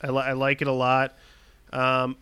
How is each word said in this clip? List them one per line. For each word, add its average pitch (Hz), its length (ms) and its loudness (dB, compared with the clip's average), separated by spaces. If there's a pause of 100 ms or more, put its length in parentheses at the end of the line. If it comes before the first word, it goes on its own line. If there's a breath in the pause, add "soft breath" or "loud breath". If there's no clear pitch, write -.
I 143 80 -6
li-, 135 140 0
I 135 100 -2
like 135 280 0
it 143 60 -2
a 135 60 0
lot. 131 400 0 (580 soft breath)
Um, 131 500 0